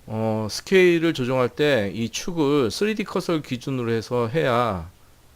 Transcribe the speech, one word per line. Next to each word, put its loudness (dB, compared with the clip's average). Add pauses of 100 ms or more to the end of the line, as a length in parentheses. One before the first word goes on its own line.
어, -2
스케일을 4
조정할 0
때 2
이 -4
축을 0
쓰리디 -2
커서 -2
기준으로 -4
해서 -2
해야 0 (460)